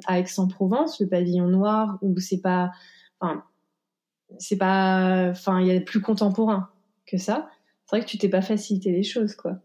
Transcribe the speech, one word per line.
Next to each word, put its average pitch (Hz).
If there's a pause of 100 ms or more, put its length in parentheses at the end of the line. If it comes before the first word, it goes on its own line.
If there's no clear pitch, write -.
à 185
Aix-en-Provence, 190
le 196
pavillon 180
noir, 202
où 185
c'est 185
pas, 180 (500)
enfin, 156 (920)
c'est -
pas, 185
enfin, 185
il 180
y 185
a -
plus 208
contemporain 208 (340)
que -
ça. 247 (340)
C'est -
vrai 220
que -
tu -
t'es 196
pas 185
facilité 196
les 175
choses, 214
quoi. -